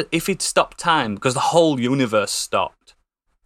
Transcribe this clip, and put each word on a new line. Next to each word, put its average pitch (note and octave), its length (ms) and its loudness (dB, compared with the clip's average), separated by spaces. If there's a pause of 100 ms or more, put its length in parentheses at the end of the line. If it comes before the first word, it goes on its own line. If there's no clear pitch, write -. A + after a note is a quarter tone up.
(100)
if E3 180 -2
he'd F#3+ 120 -4
stopped - 380 -2
time, B2+ 400 0
'cause B2+ 160 0
the A2+ 60 -4
whole D#3 380 2
universe A#2+ 540 0
stopped. - 640 -4 (520)